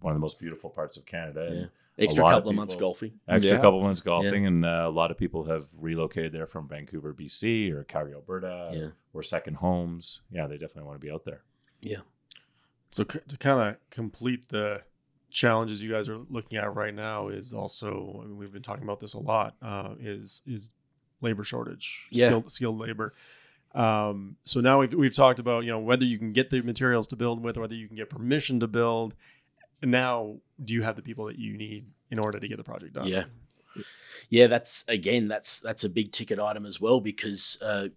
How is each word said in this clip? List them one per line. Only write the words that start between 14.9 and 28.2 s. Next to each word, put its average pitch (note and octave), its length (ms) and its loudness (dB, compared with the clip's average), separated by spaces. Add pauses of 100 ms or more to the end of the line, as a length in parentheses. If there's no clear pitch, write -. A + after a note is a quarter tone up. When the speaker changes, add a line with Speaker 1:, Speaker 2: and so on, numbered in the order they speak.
Speaker 4:
challenges A2+ 520 2
you A2 80 -6
guys G#2+ 160 -2
are A2 100 -8 (120)
looking A2 280 -8
at G#2 160 -4
right G#2 200 -4
now G#2+ 340 -6
is G2+ 260 -10
also, G2 680 -6
I - 20 -16
mean, G#2 120 -14
we've G2+ 160 -14
been G2+ 80 -14
talking G#2 240 -10
about G2+ 160 -6
this G#2 120 -10
a G#2+ 60 -10
lot, A2 420 0
uh, G2+ 380 -8
is, G2+ 480 -6
is A2+ 240 -10 (480)
labor A2 240 -2
shortage, - 640 -10
Speaker 2:
Yeah. A#2+ 200 6
Speaker 4:
skilled, A#2 220 2
skilled A2+ 280 -2
labor. A2 340 -6 (600)
Um, G#2+ 720 0
so - 160 0
now C3 180 8
we've, B2+ 140 4
we've C#3+ 200 4
talked B2+ 260 8
about, A#2+ 260 0
you A#2 60 -4
know, A2+ 80 -2
whether B2 260 4
you A#2+ 120 2
can A2 140 -4
get B2+ 200 2
the B2+ 100 0
materials A#2+ 480 2
to A#2+ 80 -6
build A#2 260 -2
with, A#2 140 -4
whether A2+ 180 -6
you A2 120 -12
can G#2+ 100 -16
get A2 120 -8
permission B2 520 0